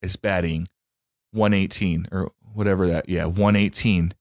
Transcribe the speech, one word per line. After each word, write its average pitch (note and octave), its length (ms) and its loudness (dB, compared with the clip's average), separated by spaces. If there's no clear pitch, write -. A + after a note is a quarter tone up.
is F#2 140 -4
batting E2+ 520 -2
one G#2+ 220 2
eighteen F#2 580 0
or F#2 180 -4
whatever G2 340 0
that. E2 220 0
Yeah, E2+ 160 -2
one G2+ 320 2
eighteen. G2 640 0